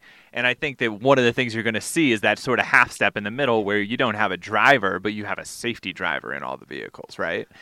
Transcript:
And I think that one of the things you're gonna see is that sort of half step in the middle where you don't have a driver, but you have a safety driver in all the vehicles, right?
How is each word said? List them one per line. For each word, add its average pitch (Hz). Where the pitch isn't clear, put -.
And 120
I 123
think 135
that 117
one 123
of 127
the 117
things 120
you're 113
gonna 110
see 151
is 107
that 107
sort 120
of 98
half 127
step 101
in 101
the 101
middle 117
where 104
you 104
don't 120
have 104
a 90
driver, 101
but 107
you 107
have 98
a 80
safety 110
driver 73
in 69
all 65
the -
vehicles, -
right? 92